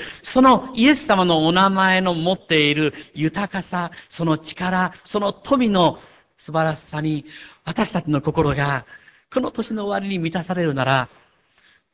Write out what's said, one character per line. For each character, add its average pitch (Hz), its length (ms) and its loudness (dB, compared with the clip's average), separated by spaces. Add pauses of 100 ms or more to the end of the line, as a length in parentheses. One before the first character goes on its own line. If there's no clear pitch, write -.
(220)
そ - 220 0
の 262 320 4
イ 226 100 2
エ 294 80 6
ス - 140 -2
様 190 180 2
の 160 220 2
お 170 40 4
名 190 200 4
前 190 280 2
の 185 140 0
持 170 220 -2
っ - 100 -12
て 151 240 2
い 147 60 0
る 151 180 0 (220)
豊 160 320 -4
か 185 160 -8
さ、 175 260 -6 (180)
そ - 160 -8
の 160 140 2
力、 185 560 -4 (100)
そ - 160 -6
の 202 140 -2
富 254 340 0
の 180 320 4 (380)
素 - 140 -18
晴 160 180 0
ら 147 80 -4
し - 60 -20
さ 151 180 -8
に、 151 240 -4 (400)
私 196 260 -4
た 180 120 -4
ち 151 80 -4
の 143 100 0
心 151 320 -2
が 139 320 -4 (480)
こ 262 60 -2
の 254 100 -4
年 220 240 -8
の 208 140 -6
終 196 160 -4
わ 196 40 -8
り 196 80 -4
に 175 40 -4
満 160 120 -4
た 170 120 -6
さ 180 100 -8
れ 180 100 -2
る 147 120 -2
な 131 100 -2
ら、 131 240 0 (840)